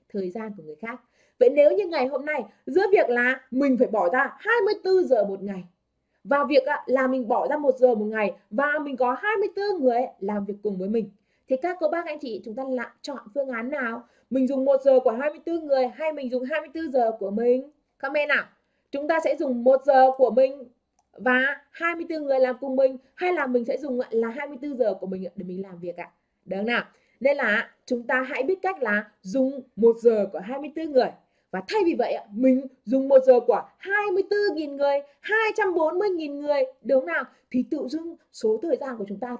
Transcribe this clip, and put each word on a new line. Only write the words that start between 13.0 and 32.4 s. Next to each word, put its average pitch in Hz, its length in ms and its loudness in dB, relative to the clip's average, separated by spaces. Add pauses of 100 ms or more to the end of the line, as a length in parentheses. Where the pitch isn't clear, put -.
chọn 277 160 -10 (160)
phương 277 140 -4
án 240 220 -6
nào? 247 320 -6 (280)
Mình 262 160 2
dùng 262 180 -2
một 269 180 4
giờ 262 220 6
của 240 60 4
hai 269 200 -2
mươi 320 140 -12
tư 330 160 -4
người 269 280 0
hay 294 240 -4
mình 277 180 -8
dùng 247 140 -4
hai 302 160 -4
mươi 302 140 -12
tư 330 160 -6
giờ 240 280 2
của 196 120 -6
mình? 247 400 0 (280)
Comment 302 300 -2
nào. 254 160 2 (460)
Chúng 285 180 -4
ta 320 160 2
sẽ 302 120 0
dùng 247 280 -4
một 262 200 6
giờ 262 320 8
của 247 140 4
mình 269 340 2 (480)
và 254 480 0 (100)
hai 339 240 -4
mươi 339 140 -8
tư 311 120 -6
người 269 200 0
làm 254 200 2
cùng 262 160 -4
mình, 262 220 2 (160)
hay 359 180 -2
là 302 140 0
mình 247 180 0
sẽ 269 140 -4
dùng, 262 220 -4
ạ, - 100 -8
là 226 180 0
hai 285 180 -8
mươi 285 160 -14
tư 294 160 -6
giờ 214 160 2
của 190 120 -8
mình, 190 200 -8
ạ, 170 100 -12
để 185 80 -10
mình 185 180 -10
làm 185 160 -14
việc 170 180 -10
ạ? 175 140 -12 (340)
Được 185 120 -8
không 208 100 -4
nào? 226 180 -2 (360)
Nên 285 160 2
là 226 340 0 (160)
chúng 240 200 -4
ta 262 160 0
hãy 262 200 -6
biết 370 200 -2
cách 370 200 -4
là 214 280 -2 (100)
dùng 262 420 -2 (140)
một 226 220 6
giờ 220 340 -2
của - 60 -10
hai 240 200 -10
mươi 294 180 -12
tư 320 120 -8
người. 247 200 2 (420)
Và 185 180 -8
thay - 160 -2
vì 330 100 0
vậy, 214 180 -2
ạ, - 200 -6
mình 262 340 2 (180)